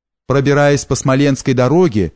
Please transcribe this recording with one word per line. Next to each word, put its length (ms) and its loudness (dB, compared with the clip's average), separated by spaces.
Пробираясь 600 0
по 100 -4
Смоленской 580 0
дороге, 640 0